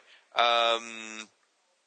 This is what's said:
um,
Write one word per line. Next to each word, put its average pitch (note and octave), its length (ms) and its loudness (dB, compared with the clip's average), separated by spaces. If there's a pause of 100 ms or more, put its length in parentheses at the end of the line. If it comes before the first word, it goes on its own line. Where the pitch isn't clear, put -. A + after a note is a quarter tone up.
(360)
um, A#2 920 0 (580)